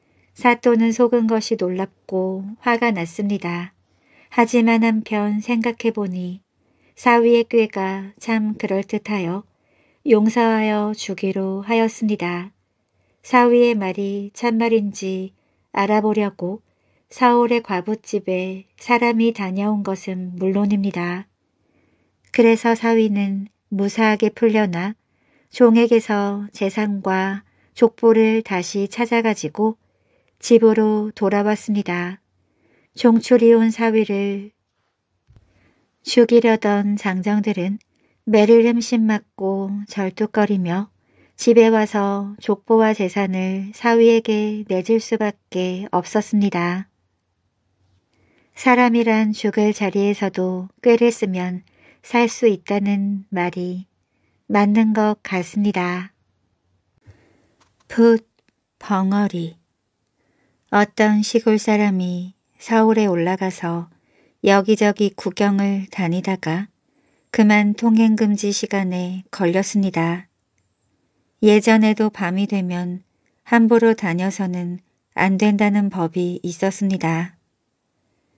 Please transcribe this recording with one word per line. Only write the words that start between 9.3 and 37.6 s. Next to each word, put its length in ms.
용서하여 840
주기로 680
하였습니다. 880
사위의 520
말이 600
참말인지 960
알아보려고 880
서울의 540
과부집에 1040
사람이 560
다녀온 500
것은 540
물론입니다. 920
그래서 380
사위는 760
무사하게 580
풀려나 680
종에게서 1040
재산과 920
족보를 680
다시 460
찾아가지고 880
집으로 760
돌아왔습니다. 1080
종출이 600
온 160
사위를 800
죽이려던 920
장정들은 840